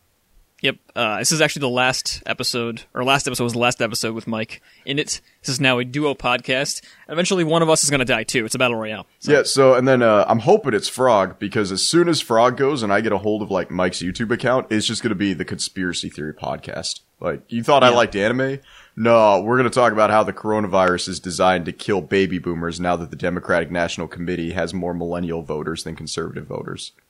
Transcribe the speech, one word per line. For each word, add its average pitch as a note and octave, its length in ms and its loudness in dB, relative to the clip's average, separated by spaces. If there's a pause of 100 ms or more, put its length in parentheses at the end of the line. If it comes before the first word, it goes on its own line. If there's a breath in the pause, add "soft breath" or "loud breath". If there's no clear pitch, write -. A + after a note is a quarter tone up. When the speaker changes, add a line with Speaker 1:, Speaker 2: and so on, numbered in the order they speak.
(600)
Speaker 1:
Yep. C3+ 160 -2 (180)
Uh, A2 260 -2
this B2 120 -2
is D#3 80 0
actually D3+ 200 0
the C3 100 -2
last B2+ 560 -2
episode, A#2 560 -6 (100)
or B2+ 100 -6
last C3+ 240 2
episode B2 180 -4
was A#2+ 100 -4
the A#2+ 40 -4
last A#2+ 220 0
episode A2+ 340 -4
with A2+ 120 -10
Mike A2 340 -8 (240 soft breath)
in C#3 140 -6
it. - 240 -8 (180)
This - 80 -10
is B2+ 100 -6
now C3 200 2
a B2 80 -4
duo C#3+ 280 -4
podcast. B2+ 680 -4 (260 soft breath)
Eventually F3+ 360 0
one E3 180 2
of D#3+ 80 2
us D#3 120 4
is C#3+ 60 0
gonna C#3 160 0
die A#2 200 0
too. A#2+ 200 -2
It's A#2 100 -6
a - 40 -4
battle B2 180 2
royale. G#2+ 300 -8 (140)
So. - 120 0
Speaker 2:
Yeah, C#3 120 6
so, C3+ 280 6
and B2+ 160 4
then, C3 140 6
uh, G#2+ 260 6
I'm A2+ 120 4
hoping D3 340 4
it's G2 160 0
Frog, G#2+ 480 2
because G2+ 340 -2
as F#2+ 100 -2
soon E3+ 280 4
as D3+ 100 0
Frog A#2 380 2
goes C#3 240 0
and G2+ 100 0
I G2+ 80 4
get A2 120 0
a G2+ 60 0
hold G#2 220 -2
of, G2 100 -6
like, F#2 200 -2
Mike's F#2 320 -2
YouTube G2 280 -4
account, B2 380 0
it's G#2+ 180 0
just A2+ 160 -4
gonna A2 120 0
be G2 180 0
the F2 140 -4
conspiracy E2+ 640 -6
theory D2+ 240 -10
podcast. - 680 -8 (200)
Like, D#2 280 -6
"You A#2 160 -6
thought C#3 180 4
I B2 60 8
Speaker 1:
Yeah. A#2+ 80 4
Speaker 2:
liked A2+ 180 2
anime? B2+ 440 0 (360 soft breath)
No, A2 460 6
we're A2 160 0
gonna B2+ 140 2
talk A#2 240 2
about G#2+ 160 4
how G#2+ 140 6
the F#2+ 100 -4
coronavirus F#2+ 760 0
is F2 120 -8
designed F#2 440 2
to F2 80 -6
kill G2 300 -2
baby F#2 360 0
boomers E2+ 400 -6
now F2 180 0
that E2+ 120 -6
the - 80 -14
Democratic F2 540 -2
National E2+ 380 -2
Committee E2+ 440 -6
has E2+ 220 -4
more F2 180 -4
millennial E2+ 480 -6
voters D2+ 440 -8
than E2 120 -10
conservative D#2+ 500 -10
voters." - 460 -12 (180)